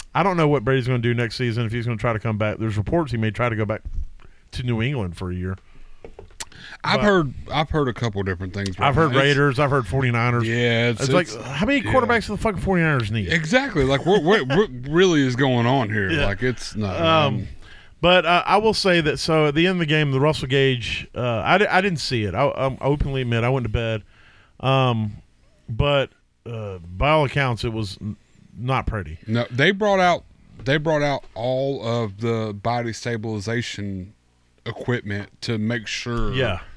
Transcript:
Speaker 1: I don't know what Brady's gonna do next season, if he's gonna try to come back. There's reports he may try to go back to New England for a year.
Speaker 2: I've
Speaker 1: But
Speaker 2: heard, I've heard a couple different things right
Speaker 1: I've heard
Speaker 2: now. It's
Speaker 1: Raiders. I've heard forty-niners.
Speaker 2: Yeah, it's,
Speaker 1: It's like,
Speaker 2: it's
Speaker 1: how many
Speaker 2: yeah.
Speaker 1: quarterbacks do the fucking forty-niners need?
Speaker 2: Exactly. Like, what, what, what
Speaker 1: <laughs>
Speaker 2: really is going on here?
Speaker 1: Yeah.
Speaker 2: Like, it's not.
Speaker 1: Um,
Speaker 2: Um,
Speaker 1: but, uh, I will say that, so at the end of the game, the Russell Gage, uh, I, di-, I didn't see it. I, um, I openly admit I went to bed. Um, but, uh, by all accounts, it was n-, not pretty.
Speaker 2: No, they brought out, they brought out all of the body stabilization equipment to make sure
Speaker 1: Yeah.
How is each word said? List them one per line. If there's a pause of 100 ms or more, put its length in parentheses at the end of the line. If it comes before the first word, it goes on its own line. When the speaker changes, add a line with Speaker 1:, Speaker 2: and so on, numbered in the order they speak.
(140)
Speaker 1:
I
don't
know
what
Brady's
gonna
do
next
season,
if
he's
gonna
try
to
come
back.
There's
reports
he
may
try
to
go
back (680)
to
New
England
for
a
year. (1300)
Speaker 2:
I've
Speaker 1:
But
Speaker 2:
heard, (180)
I've
heard
a
couple
different
things
right
Speaker 1:
I've
heard
Speaker 2:
now.
It's
Speaker 1:
Raiders.
I've
heard
forty-niners.
Speaker 2:
Yeah,
it's,
Speaker 1:
It's
like,
Speaker 2:
it's
Speaker 1:
how
many
Speaker 2:
yeah.
Speaker 1:
quarterbacks
do
the
fucking
forty-niners
need?
Speaker 2:
Exactly.
Like,
what,
what,
what
Speaker 1:
<laughs>
Speaker 2:
really
is
going
on
here?
Speaker 1:
Yeah.
Speaker 2:
Like,
it's
not.
Speaker 1:
Um,
Speaker 2:
Um, (540)
Speaker 1:
but,
uh,
I
will
say
that,
so
at
the
end
of
the
game,
the
Russell
Gage,
uh,
I,
di-,
I
didn't
see
it.
I,
um,
I
openly
admit
I
went
to
bed. (580)
Um, (560)
but, (340)
uh,
by
all
accounts,
it
was
n-, (400)
not
pretty.
Speaker 2:
No,
they
brought
out, (380)
they
brought
out (100)
all
of
the
body
stabilization (540)
equipment (120)
to
make
sure
Speaker 1:
Yeah. (160)